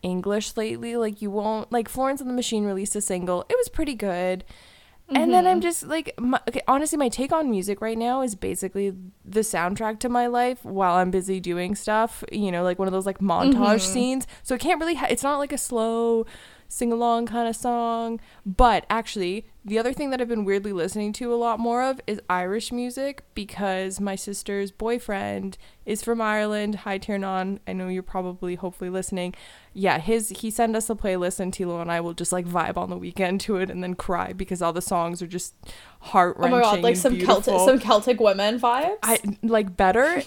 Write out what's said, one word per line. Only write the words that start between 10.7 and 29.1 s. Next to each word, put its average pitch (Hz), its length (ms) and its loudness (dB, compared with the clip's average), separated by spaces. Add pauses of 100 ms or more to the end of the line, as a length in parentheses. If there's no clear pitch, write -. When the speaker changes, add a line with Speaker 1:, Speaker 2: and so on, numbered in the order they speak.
Speaker 1:
I'm 185 160 4
busy 190 280 0
doing 180 360 -4
stuff, 220 580 -2
you 208 180 -2
know, 175 140 0
like, 180 140 0
one 190 100 0
of 185 40 -2
those, 190 140 0
like, 190 120 -4
montage 185 360 4
Speaker 2:
Mm-hmm. 208 380 4
Speaker 1:
scenes. 254 340 0 (160)
So 254 120 -2
it 240 80 -2
can't 320 180 2
really 330 140 0
ha-, 262 160 -2
it's 247 120 -2
not, 277 160 0
like, 285 140 -4
a 269 60 -4
slow 226 680 0 (440)
sing-along 233 580 0
kind 233 200 -2
of 226 80 -2
song. 233 640 -2 (280)
But 202 420 4
actually, 208 560 -4 (180)
the 214 160 -2
other 240 140 0
thing 277 160 -4
that 262 140 -2
I've 233 60 -4
been 214 180 -2
weirdly 196 260 0
listening 196 420 -4
to 240 180 -4
a 233 40 2
lot 233 240 0
more 233 220 0
of 262 240 -2
is 208 120 -4 (120)
Irish 185 420 -2
music, 247 520 -6 (100)
because 190 680 -4
my 196 160 -4
sister's 202 540 -6
boyfriend 202 880 -4 (260)
is 214 180 -4
from 233 200 0
Ireland. 214 540 0
Hi, 196 200 -4
Tiernan. 196 720 -4
I 185 60 -4
know 185 140 -4
you're 185 140 -4
probably, 180 520 -6
hopefully, 180 340 -8
listening. 185 460 -4 (400)